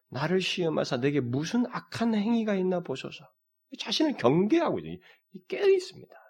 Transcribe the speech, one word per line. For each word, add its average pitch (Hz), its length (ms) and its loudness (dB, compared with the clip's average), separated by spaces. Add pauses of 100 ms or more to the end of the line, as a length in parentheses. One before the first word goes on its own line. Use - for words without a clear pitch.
"나를 160 320 0
시험하사 151 580 0
내게 143 220 2
무슨 151 460 0
악한 - 480 -2
행위가 214 400 2
있나 185 260 0
보소서." - 440 -8 (540)
자신을 294 380 0
경계하고 190 640 2
있-, 80 200 -10 (480)
깨어 - 200 0
있습니다. - 460 0 (160)